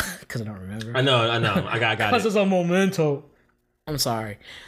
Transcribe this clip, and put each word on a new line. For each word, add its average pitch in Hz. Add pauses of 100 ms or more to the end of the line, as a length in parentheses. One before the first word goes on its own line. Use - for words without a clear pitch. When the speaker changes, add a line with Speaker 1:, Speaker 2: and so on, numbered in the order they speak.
(120)
Speaker 1:
<laughs> -
'cause 120
I -
don't 104
remember. 110
Speaker 2:
I 131
know, 131 (140)
I 117
know. 113
I 113
got, 110
I -
got 110
Speaker 1:
<laughs> -
'Cause 226
Speaker 2:
it. 226
Speaker 1:
it's 202
a 202
memento. 180 (640)
I'm 151
sorry. 110 (320)